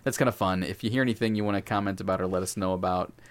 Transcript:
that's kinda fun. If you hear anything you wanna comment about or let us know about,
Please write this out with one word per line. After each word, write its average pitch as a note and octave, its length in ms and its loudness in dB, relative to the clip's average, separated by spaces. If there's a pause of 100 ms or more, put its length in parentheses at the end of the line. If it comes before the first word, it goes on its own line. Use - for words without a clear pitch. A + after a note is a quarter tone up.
that's C3 140 -2
kinda B2+ 140 4
fun. F#2 320 0
If F2+ 200 -6
you A2+ 60 -2
hear C3 120 0
anything A2+ 340 2
you G#2 80 0
wanna G2+ 180 0
comment G2+ 400 -2
about F#2+ 200 0
or F#2 60 0
let F#2 160 0
us - 140 -6
know F#2 160 0
about, F2+ 400 0 (180)